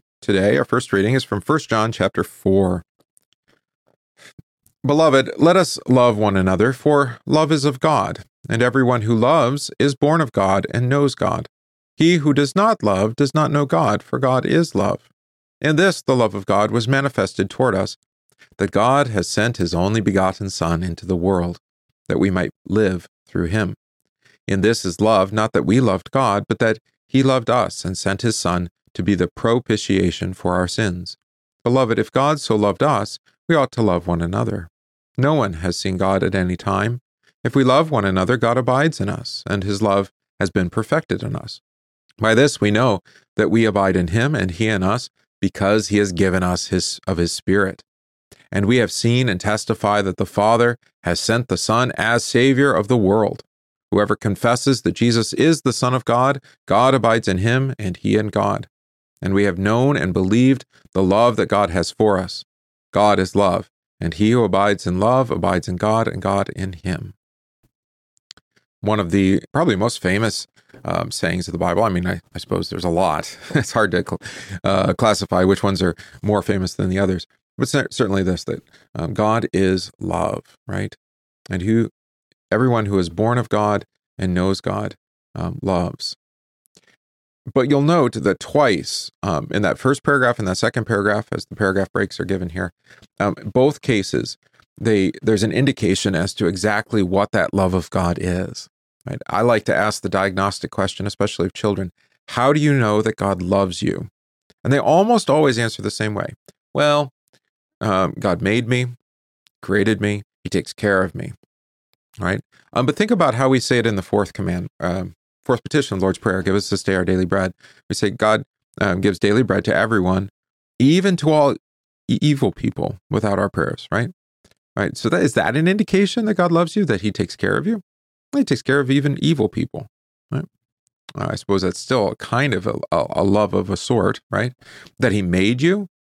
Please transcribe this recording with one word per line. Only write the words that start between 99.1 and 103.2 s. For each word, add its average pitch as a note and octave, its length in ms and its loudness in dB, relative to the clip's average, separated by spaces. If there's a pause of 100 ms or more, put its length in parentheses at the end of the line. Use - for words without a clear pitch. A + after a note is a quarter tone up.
I G#2+ 160 -2
like A#2 220 2
to - 120 0
ask G#2 260 -2
the G2 60 -4
diagnostic G2 600 -2
question, G2 360 -4
especially G2+ 400 -4
of F#2 60 -6
children, G2 400 -4 (360)
"How C3+ 260 2
do D3+ 60 2
you D3 120 2
know G#2+ 300 2
that A2 140 -4
God G2 260 -2